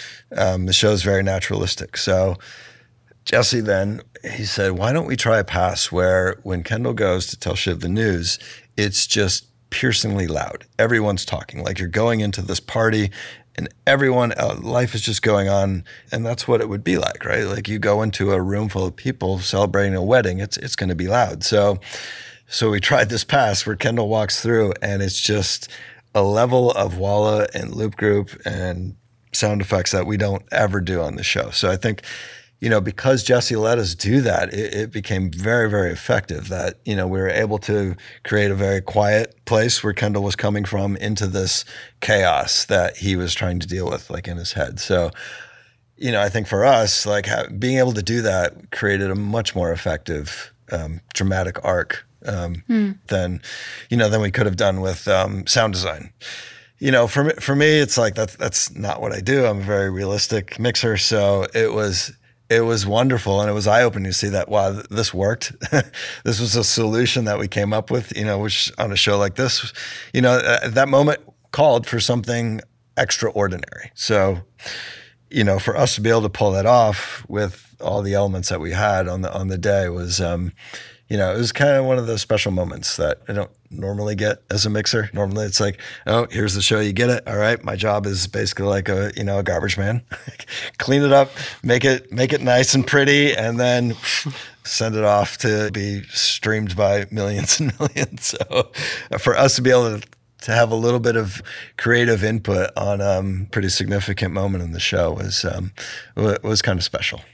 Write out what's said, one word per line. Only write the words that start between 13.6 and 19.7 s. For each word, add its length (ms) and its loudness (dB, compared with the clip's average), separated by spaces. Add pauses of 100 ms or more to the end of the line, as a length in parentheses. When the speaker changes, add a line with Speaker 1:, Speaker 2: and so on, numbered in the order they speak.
Speaker 1:
everyone, 480 4
uh, 280 0
life 340 -2
is 60 -4
just 200 -2
going 260 4
on." 360 2 (280)
And 140 -4
that's 220 -4
what 140 4
it 80 -4
would 140 -6
be 140 2
like, 280 -4
right? 200 0
Like, 220 -6
you 120 -4
go 220 2
into 320 0
a 80 2
room 280 -2
full 160 -2
of 100 -6
people 440 -4
celebrating 560 0